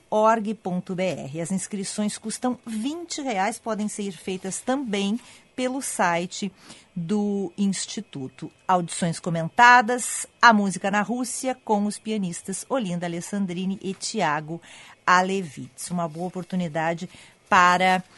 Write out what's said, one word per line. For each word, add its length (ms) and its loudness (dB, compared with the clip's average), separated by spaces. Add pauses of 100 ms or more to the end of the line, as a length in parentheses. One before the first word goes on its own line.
org 440 2
ponto 420 -4
b 80 -2
r. 380 -4
As 100 -4
inscrições 680 -4
custam 480 -4
vinte 560 -6
reais, 380 -2
podem 300 -4
ser 240 -6
feitas 480 -8
também 580 -2 (340)
pelo 280 -4
site 680 -2 (460)
do 640 -2
Instituto. 920 -4 (160)
Audições 540 0
comentadas, 1080 4 (160)
a 120 10
música 360 0
na 120 2
Rússia, 520 -4 (120)
com 200 2
os 140 -4
pianistas 720 -6
Olinda 360 -2
Alessandrini 760 -4
e 120 -6
Tiago 680 -4 (440)
Alevitz. 840 2
Uma 160 -2
boa 200 -6
oportunidade 840 -4 (400)
para 520 6 (160)